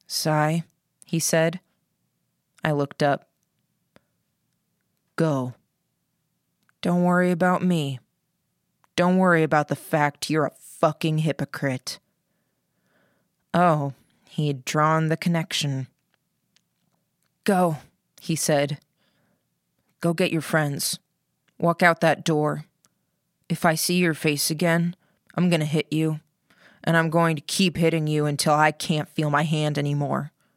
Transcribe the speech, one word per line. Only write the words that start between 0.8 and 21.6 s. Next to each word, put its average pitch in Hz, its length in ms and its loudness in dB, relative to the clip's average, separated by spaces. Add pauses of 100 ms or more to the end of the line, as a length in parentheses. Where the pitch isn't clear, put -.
he 170 140 -4
said. 165 420 0 (1000)
I 156 100 0
looked 143 300 -4
up. 143 260 0 (1900)
"Go. 135 380 -2 (1300)
Don't 175 220 0
worry 180 280 2
about 180 320 0
me." 151 360 -2 (1000)
Don't 180 200 2
worry 175 260 4
about 151 240 2
the 143 80 -4
fact - 520 -2
you're 151 160 0
a - 140 -4
fucking 156 600 -2
hypocrite. - 800 -4 (1500)
Oh, 151 380 2 (360)
he 151 200 -2
had 135 160 -4
drawn 156 420 2
the 156 100 0
connection. 147 680 -4 (1600)
"Go," 180 320 2 (440)
he 165 140 -6
said. 147 460 0 (1200)
"Go 170 120 0
get 175 200 -2
your 156 100 -2
friends. 147 560 -2 (600)
Walk 170 220 0